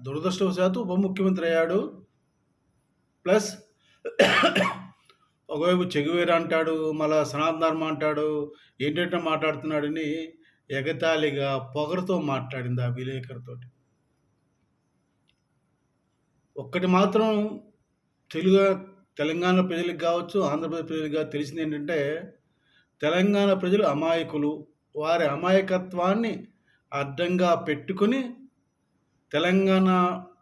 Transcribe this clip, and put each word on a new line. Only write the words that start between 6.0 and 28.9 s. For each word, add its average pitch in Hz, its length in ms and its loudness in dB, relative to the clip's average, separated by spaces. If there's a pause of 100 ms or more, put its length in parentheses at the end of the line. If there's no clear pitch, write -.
అంటాడు, 160 560 0
మళ్ళా 156 320 0
సనాతన 151 360 -2
ధర్మం 160 240 0
అంటాడు, 151 720 -2 (280)
ఏంటంటే 175 360 -2
మాట్లాడుతున్నాడని 156 1160 -4 (380)
ఎగతాళిగా 139 840 0 (180)
పొగరుతో 175 460 -2
మాట్లాడింది 127 600 -4
ఆ 123 60 -2
విలేకరుతోటి. 123 800 -10 (3000)
ఒక్కటి 180 300 -4
మాత్రం 208 720 2 (720)
తెలుగు, 190 560 2 (300)
తెలంగాణ 175 480 2
ప్రజలకు 175 320 -4
కావచ్చు, 175 420 0
ఆంధ్రప్రదేశ్ 160 480 -2
ప్రజలకు 156 260 -6
కావచ్చు 156 160 -4
తెలిసింది 147 320 -6
ఏంటంటే, 151 720 -4 (680)
తెలంగాణ 196 520 4
ప్రజలు 190 300 2
అమాయకులు. 151 840 0 (280)
వారి 160 320 0
అమాయకత్వాన్ని 185 1200 0 (460)
అడ్డంగా 170 640 0
పెట్టుకుని 208 760 -2 (1000)